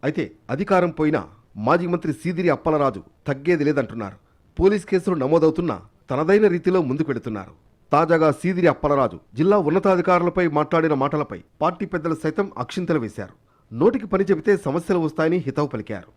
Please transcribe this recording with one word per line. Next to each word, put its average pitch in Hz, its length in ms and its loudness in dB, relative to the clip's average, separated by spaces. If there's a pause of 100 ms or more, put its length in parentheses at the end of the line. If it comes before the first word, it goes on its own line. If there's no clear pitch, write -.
అయితే 139 280 -4 (180)
అధికారం 175 400 0
పోయినా 156 340 0 (340)
మాజీ 156 300 0
మంత్రి 165 260 -4
సీదిరి 165 360 -2
అప్పలరాజు 139 540 0 (240)
తగ్గేది 147 360 0
లేదంటున్నారు. 113 540 -2 (420)
పోలీస్ 196 260 2
కేసులు 185 300 0
నమోదవుతున్నా 156 640 2 (300)
తనదైన 185 360 4
రీతిలో 180 340 2
ముందుకెడుతున్నారు. 127 720 -6 (380)
తాజాగా 156 400 4
సీదిరి 175 360 0
అప్పలరాజు 135 520 0 (160)
జిల్లా 185 220 2
ఉన్నతాధికారులపై 175 920 2
మాట్లాడిన 156 460 0
మాటలపై 139 460 -2 (220)
పార్టీ 175 240 -2
పెద్దలు 160 380 -4
సైతం 170 340 -4
అక్షింతలు 160 420 -4
వేశారు. 107 340 -10 (420)
నోటికి 208 320 2
పని 190 160 0
చెబితే 185 340 2
సమస్యలు 170 420 -2
వస్తాయని 160 380 0
హితవు 143 300 -4
పలికారు. 107 500 -10